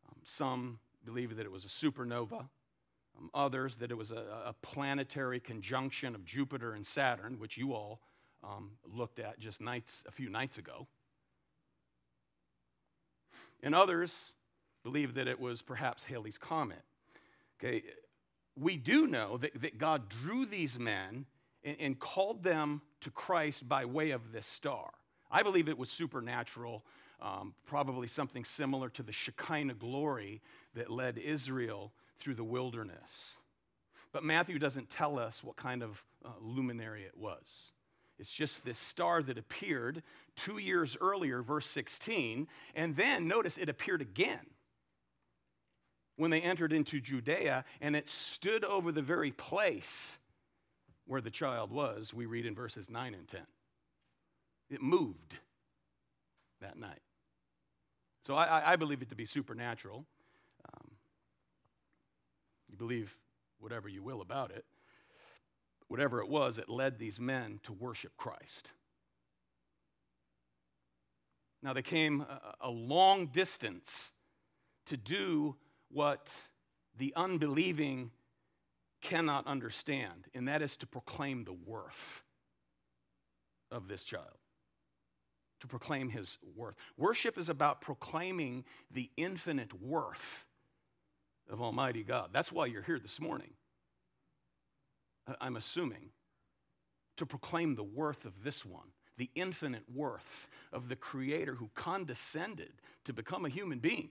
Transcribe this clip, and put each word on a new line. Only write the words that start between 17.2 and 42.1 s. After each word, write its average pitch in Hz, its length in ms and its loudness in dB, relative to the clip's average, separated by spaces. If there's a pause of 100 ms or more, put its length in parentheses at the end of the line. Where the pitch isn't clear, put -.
Okay, 117 220 0 (720)
we 165 220 2
do 240 300 8
know 117 300 2
that, 135 260 -2
that 110 160 -4
God 151 280 4
drew 160 380 0
these 170 320 0
men 110 480 -2 (420)
and, 147 120 -4
and 135 200 0
called 196 440 0
them 151 380 4 (200)
to 139 100 -8
Christ 151 560 2
by 135 180 4
way 151 260 2
of 113 200 -2
this 113 160 -8
star. 127 420 -4 (400)
I 185 140 6
believe 185 240 6
it 151 100 0
was 123 140 -4
supernatural, 120 960 -4 (360)
um, 98 320 -6 (120)
probably 131 420 0
something 131 380 -4
similar 135 440 0
to 123 140 -8
the 107 80 -8
Shekinah 143 640 -2
glory 120 680 -2 (320)
that 120 160 -4
led 120 280 0
Israel 123 720 -2 (280)
through 139 160 -4
the 117 80 -4
wilderness. 113 920 -6 (800)
But 143 100 -2
Matthew 165 340 4
doesn't 135 320 -2
tell 147 300 0
us 117 240 -4
what - 140 -12
kind 123 260 -4
of, 107 180 -10 (240)
uh, - 40 -10 (100)
luminary 113 640 -4
it - 140 -14
was. - 540 -10 (460)
It's - 140 -12
just - 320 -4
this 120 160 -6
star 170 420 4
that 131 160 -2
appeared 139 640 -2 (340)
two 208 220 -4
years 180 420 2
earlier, 170 440 4
verse 143 240 0
sixteen, 143 800 -2 (260)